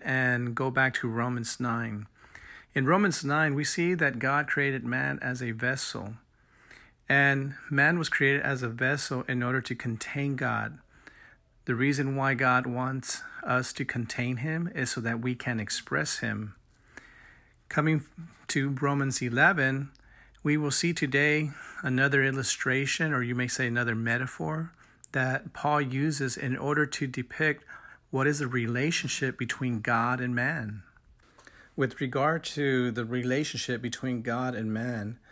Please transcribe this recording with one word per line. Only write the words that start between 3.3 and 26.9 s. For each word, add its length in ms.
we 100
see 300
that 240
God 280
created 380
man 380
as 200
a 100
vessel. 640
And 460
man 280
was 120
created 320
as 200
a 60
vessel 580
in 160
order 200
to 120
contain 600
God. 440
The 100
reason 400
why 200
God 320
wants 560
us 300
to 140
contain 500
him 380
is 160
so 100
that 220
we 120
can 240
express 600
him. 360
Coming 340
to 240
Romans 500
eleven, 680
we 140
will 140
see 240
today 560
another 420
illustration, 880
or 100
you 120
may 120
say 200
another 280
metaphor, 760
that 400
Paul 300
uses 560
in 180
order 300
to 200